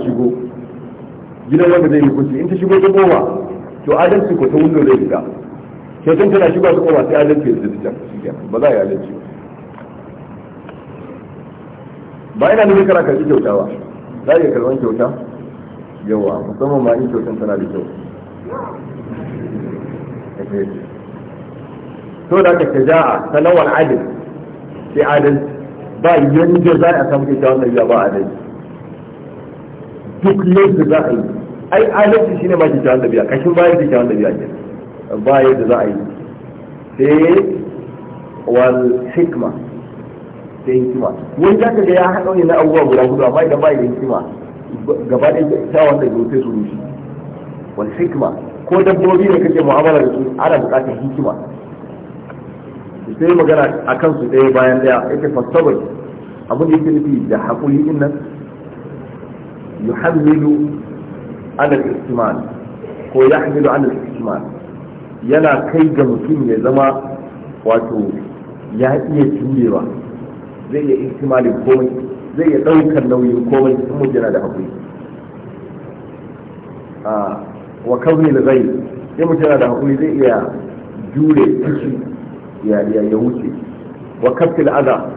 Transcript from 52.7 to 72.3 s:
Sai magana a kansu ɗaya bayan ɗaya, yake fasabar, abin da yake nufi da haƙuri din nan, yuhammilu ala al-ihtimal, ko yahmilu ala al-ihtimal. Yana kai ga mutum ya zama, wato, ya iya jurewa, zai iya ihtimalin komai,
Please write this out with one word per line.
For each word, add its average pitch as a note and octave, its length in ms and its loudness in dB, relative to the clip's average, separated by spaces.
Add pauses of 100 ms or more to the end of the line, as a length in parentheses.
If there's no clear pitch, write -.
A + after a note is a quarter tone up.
Sai E3+ 160 4
magana D3+ 520 4
a B2 100 2
kansu D3 340 0
ɗaya C3+ 220 6
bayan B2+ 280 4
ɗaya, B2+ 300 2
yake D3 240 -2
fasabar, D3+ 400 2 (760)
abin C#3+ 200 0
da D#3 60 6
yake D#3 140 2
nufi C#3+ 380 0
da G#2+ 100 0
haƙuri C#3+ 460 0
din D3+ 140 0
nan, C#3+ 140 0 (1700)
yuhammilu D3+ 840 2 (880)
ala C#3+ 180 4
al-ihtimal, A2+ 600 -2 (760)
ko C3 180 4
yahmilu D3 380 2
ala C#3 200 2
al-ihtimal. - 540 -6 (800)
Yana C#3+ 500 2
kai D#3 220 4
ga C3+ 100 2
mutum B2 440 0
ya A2 120 0
zama, C3+ 400 2 (640)
wato, A2+ 460 0 (640)
ya C3 160 2 (200)
iya D3 120 2
jurewa, A#2+ 600 0 (880)
zai D3 100 -2
iya C#3 140 0 (100)
ihtimalin B2+ 480 0 (100)
komai, B2+ 240 4 (480)